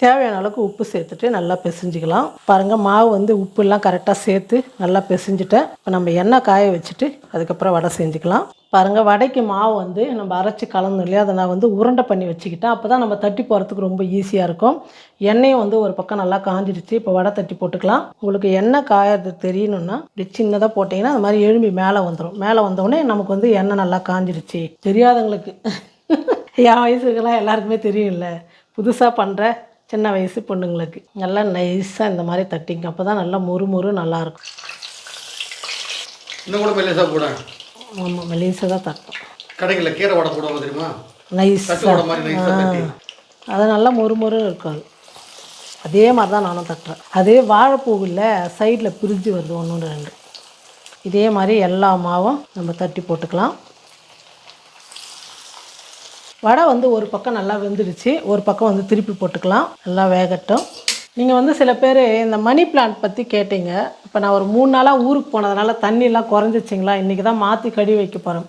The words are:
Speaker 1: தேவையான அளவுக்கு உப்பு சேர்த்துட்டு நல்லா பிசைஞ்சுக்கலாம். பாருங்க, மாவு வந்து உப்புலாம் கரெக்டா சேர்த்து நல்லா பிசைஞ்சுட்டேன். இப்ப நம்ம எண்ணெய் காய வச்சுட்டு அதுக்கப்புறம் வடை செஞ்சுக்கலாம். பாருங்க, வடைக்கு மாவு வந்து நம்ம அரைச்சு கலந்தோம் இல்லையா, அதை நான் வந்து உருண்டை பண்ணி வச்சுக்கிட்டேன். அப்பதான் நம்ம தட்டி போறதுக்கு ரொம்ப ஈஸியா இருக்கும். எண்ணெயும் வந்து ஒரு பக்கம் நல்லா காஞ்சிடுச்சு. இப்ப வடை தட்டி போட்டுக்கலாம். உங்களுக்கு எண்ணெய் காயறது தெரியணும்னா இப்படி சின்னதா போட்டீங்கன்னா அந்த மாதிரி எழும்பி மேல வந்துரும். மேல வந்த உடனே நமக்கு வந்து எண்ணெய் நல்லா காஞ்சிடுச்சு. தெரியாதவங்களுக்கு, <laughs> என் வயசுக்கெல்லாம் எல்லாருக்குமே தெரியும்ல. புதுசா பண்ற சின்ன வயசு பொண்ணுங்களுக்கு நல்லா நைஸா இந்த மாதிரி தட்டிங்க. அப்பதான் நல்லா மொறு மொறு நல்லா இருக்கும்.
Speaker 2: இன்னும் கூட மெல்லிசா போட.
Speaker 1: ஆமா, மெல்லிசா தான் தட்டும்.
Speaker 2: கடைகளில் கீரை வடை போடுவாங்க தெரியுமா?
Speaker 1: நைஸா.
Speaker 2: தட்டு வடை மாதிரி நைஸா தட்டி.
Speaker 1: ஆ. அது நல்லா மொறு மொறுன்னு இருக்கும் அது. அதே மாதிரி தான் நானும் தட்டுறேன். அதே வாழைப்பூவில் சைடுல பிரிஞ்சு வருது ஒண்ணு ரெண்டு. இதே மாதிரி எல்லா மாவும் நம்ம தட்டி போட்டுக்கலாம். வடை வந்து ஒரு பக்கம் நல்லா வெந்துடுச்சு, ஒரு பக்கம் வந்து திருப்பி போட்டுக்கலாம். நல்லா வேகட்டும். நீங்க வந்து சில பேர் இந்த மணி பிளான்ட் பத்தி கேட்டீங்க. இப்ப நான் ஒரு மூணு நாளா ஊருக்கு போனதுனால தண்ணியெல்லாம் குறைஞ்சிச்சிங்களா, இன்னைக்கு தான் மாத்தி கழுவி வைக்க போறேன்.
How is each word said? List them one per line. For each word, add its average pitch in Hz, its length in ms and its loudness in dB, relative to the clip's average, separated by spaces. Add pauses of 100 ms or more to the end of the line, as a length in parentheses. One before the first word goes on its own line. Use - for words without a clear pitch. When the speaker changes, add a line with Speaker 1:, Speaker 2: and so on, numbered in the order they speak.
Speaker 1:
தேவையான 247 360 4
அளவுக்கு 202 260 -4
உப்பு 202 300 -4
சேர்த்துட்டு 170 360 -6
நல்லா 180 260 0 (100)
பிசைஞ்சுக்கலாம். 170 640 -2 (160)
பாருங்க, 196 320 4
மாவு 208 340 4
வந்து 208 220 2 (100)
உப்புலாம் 202 440 2
கரெக்டா 180 280 2 (120)
சேர்த்து 202 380 0 (140)
நல்லா 185 300 2
பிசைஞ்சுட்டேன். 190 580 0 (120)
இப்ப - 120 -8
நம்ம 180 200 0
எண்ணெய் 214 360 2
காய 202 240 6
வச்சுட்டு 175 360 -4 (260)
அதுக்கப்புறம் 180 440 -2
வடை 170 200 0
செஞ்சுக்கலாம். 175 500 -2 (240)
பாருங்க, 202 320 4
வடைக்கு 240 400 2
மாவு 214 340 0
வந்து 185 260 -4 (120)
நம்ம 196 260 -6
அரைச்சு 208 340 -4
கலந்தோம் 190 300 0
இல்லையா, 190 180 2
அதை 196 120 0
நான் 185 200 0
வந்து 196 220 2
உருண்டை 240 340 2
பண்ணி 185 200 0
வச்சுக்கிட்டேன். 170 440 -4
அப்பதான் 233 300 0
நம்ம 214 120 -2
தட்டி 208 260 -2
போறதுக்கு 196 460 -2
ரொம்ப 185 160 -4
ஈஸியா 190 440 -2
இருக்கும். 220 280 2 (420)
எண்ணெயும் 240 460 4
வந்து 208 160 0
ஒரு 202 120 0
பக்கம் 190 300 -6
நல்லா 190 260 0
காஞ்சிடுச்சு. 185 440 -4
இப்ப 220 200 -2
வடை 185 200 2
தட்டி 196 220 -6
போட்டுக்கலாம். 185 500 -2 (160)
உங்களுக்கு 196 300 -2
எண்ணெய் 240 380 2
காயறது 202 440 2 (140)
தெரியணும்னா 190 500 -2 (120)
இப்படி 190 180 -10 (100)
சின்னதா 208 400 2
போட்டீங்கன்னா 196 380 0
அந்த 208 120 0
மாதிரி 208 140 2
எழும்பி 220 300 4
மேல 190 300 2
வந்துரும். 170 440 -6
மேல 220 180 4
வந்த 185 200 0
உடனே 269 200 2
நமக்கு 208 340 0
வந்து 220 140 2
எண்ணெய் 196 320 2
நல்லா 180 260 0
காஞ்சிடுச்சு. 180 540 -4 (240)
தெரியாதவங்களுக்கு, 220 640 2 (120)
<laughs> - 1040 -2
என் 233 160 6
வயசுக்கெல்லாம் 233 580 0
எல்லாருக்குமே 214 460 -2
தெரியும்ல. 190 400 -2 (500)
புதுசா 240 360 2
பண்ற 196 280 -2 (480)
சின்ன 214 200 -2
வயசு 190 300 -4
பொண்ணுங்களுக்கு 175 580 -6 (140)
நல்லா 196 300 -2
நைஸா 185 680 -2
இந்த 175 120 -4
மாதிரி 175 280 -2
தட்டிங்க. 165 400 -8
அப்பதான் 190 300 -4
நல்லா 180 180 -4
மொறு 180 340 -4
மொறு 185 200 -2
நல்லா 165 320 -2
இருக்கும். - 260 -14 (1900)
Speaker 2:
இன்னும் 202 180 -4
கூட 208 100 0
மெல்லிசா 185 400 2
போட. 151 160 0 (720)
Speaker 1:
ஆமா, 175 280 -6
மெல்லிசா 185 360 -2
தான் 185 220 -2
தட்டும். - 280 -14 (440)
Speaker 2:
கடைகளில் 180 360 0
கீரை 190 200 2
வடை 156 140 2
போடுவாங்க 151 340 -6
தெரியுமா? 147 240 -8 (500)
Speaker 1:
நைஸா. 196 280 2
Speaker 2:
தட்டு 180 240 0
வடை 170 140 4
மாதிரி 165 220 -4
நைஸா 185 340 0
தட்டி. 185 220 0
Speaker 1:
ஆ. - 720 -12
அது 202 180 2
நல்லா 220 180 0
மொறு 226 300 -2
மொறுன்னு 220 300 -2
இருக்கும் 165 220 -10
அது. 151 120 -12 (1000)
அதே 208 260 6
மாதிரி 208 220 2
தான் 208 140 0
நானும் 175 220 -6
தட்டுறேன். 160 320 -12 (180)
அதே 208 200 8
வாழைப்பூவில் 214 840 2 (360)
சைடுல 220 420 0
பிரிஞ்சு 202 360 -2
வருது 165 240 -6
ஒண்ணு 165 340 -6
ரெண்டு. 147 180 -12 (880)
இதே 202 280 2
மாதிரி 202 260 2 (120)
எல்லா 190 220 4 (160)
மாவும் 190 340 0 (140)
நம்ம 170 180 -6 (100)
தட்டி 180 260 -6
போட்டுக்கலாம். 175 480 -4 (3000)
வடை 254 180 6
வந்து 240 260 4
ஒரு 214 160 0
பக்கம் 220 320 -6
நல்லா 196 160 -4
வெந்துடுச்சு, 202 560 -4 (140)
ஒரு 202 180 0
பக்கம் 214 260 0
வந்து 196 220 0
திருப்பி 208 220 0
போட்டுக்கலாம். 190 540 0 (180)
நல்லா 185 220 0
வேகட்டும். 185 560 0 (560)
நீங்க 254 160 2
வந்து 254 200 4
சில 254 200 4
பேர் 262 260 4 (240)
இந்த 220 140 0
மணி 247 260 4
பிளான்ட் 254 360 2
பத்தி 208 220 -4 (100)
கேட்டீங்க. 196 400 -2 (320)
இப்ப - 140 -6
நான் 202 180 2
ஒரு 196 180 0
மூணு 262 160 6
நாளா 262 280 6
ஊருக்கு 269 340 0
போனதுனால 208 500 0
தண்ணியெல்லாம் 226 480 2
குறைஞ்சிச்சிங்களா, 208 720 0
இன்னைக்கு 190 240 -2
தான் 220 160 0
மாத்தி 220 280 -2
கழுவி 214 260 2
வைக்க 190 220 -2
போறேன். 170 300 -6